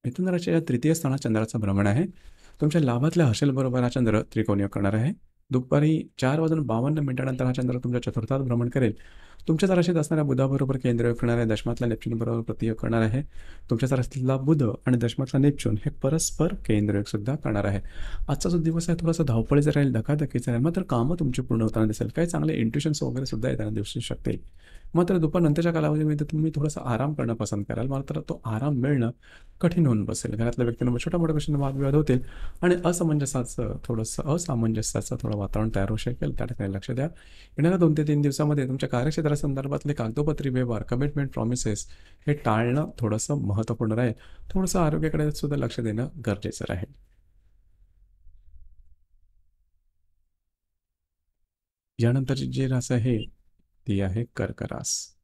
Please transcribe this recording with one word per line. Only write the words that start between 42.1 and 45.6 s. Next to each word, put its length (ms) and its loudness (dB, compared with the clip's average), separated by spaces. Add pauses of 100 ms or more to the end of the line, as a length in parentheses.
हे 60 2
टाळणं 680 0
थोडंसं 360 -2
महत्त्वपूर्ण 580 -2
राहील. 200 2 (380)
थोडंसं 300 2
आरोग्याकडे 520 2
सुद्धा 260 -2
लक्ष 220 -2